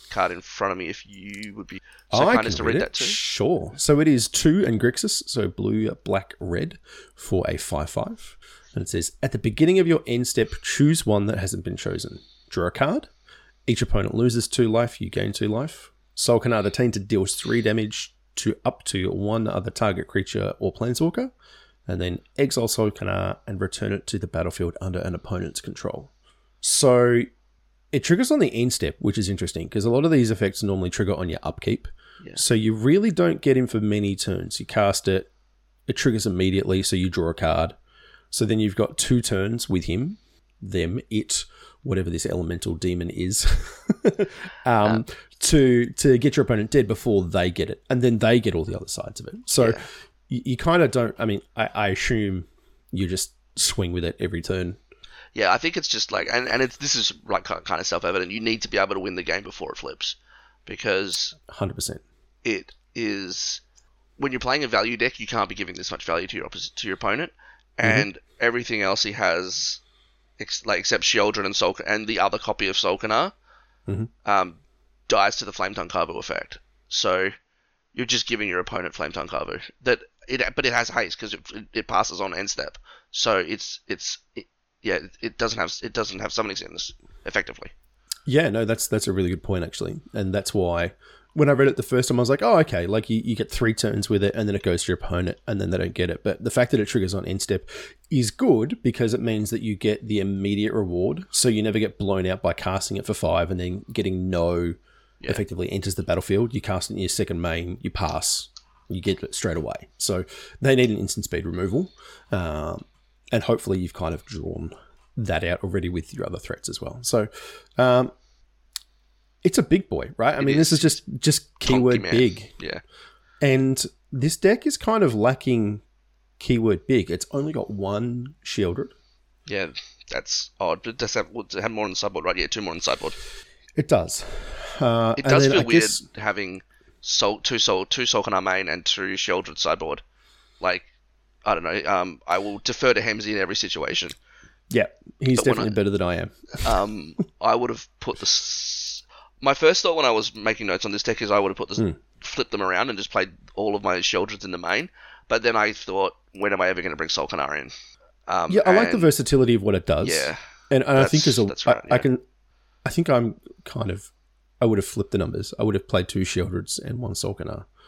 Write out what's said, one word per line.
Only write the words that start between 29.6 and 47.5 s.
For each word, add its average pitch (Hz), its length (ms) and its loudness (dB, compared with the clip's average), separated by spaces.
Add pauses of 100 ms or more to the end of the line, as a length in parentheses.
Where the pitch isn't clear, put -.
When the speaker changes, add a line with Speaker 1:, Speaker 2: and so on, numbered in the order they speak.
Speaker 2:
'cause 104 160 -2
a 117 60 4
lot 135 140 4
of 165 80 4
these 120 180 6
effects 98 320 0
normally 95 280 0
trigger 101 240 0
on 87 140 -4
your 82 140 -6
upkeep. - 460 -4 (360)
Speaker 1:
Yeah. - 120 -16
Speaker 2:
So - 180 2
you 110 180 4
really 156 380 4
don't 170 320 2
get 135 140 6
him 127 100 4
for 113 140 -2
many 104 360 2
turns. 90 440 -4
You - 60 -10
cast 101 420 2
it, 95 220 0 (580)
it - 60 -4
triggers 110 300 0
immediately, 95 600 2
so - 120 0
you 92 140 0
draw 85 200 0
a 82 40 -4
card. 82 400 0 (560)
So - 160 -2
then 110 140 2
you've 104 160 0
got - 200 0
two 123 240 2
turns 110 480 -2
with 92 180 0
him, 131 320 -2 (440)
them, 95 380 -2 (100)
it, - 340 -4 (380)
whatever 92 280 -2
this 85 140 -4
elemental 85 520 -4
demon 87 340 -2
is, 92 340 -2
<laughs> - 640 2
um, 392 160 0 (400)
Speaker 1:
Um, 110 380 4 (360)
Speaker 2:
to, 123 540 6
to 135 240 6
get 131 180 2
your 135 80 6
opponent 110 260 0
dead 127 160 6
before 101 380 2
they 90 260 0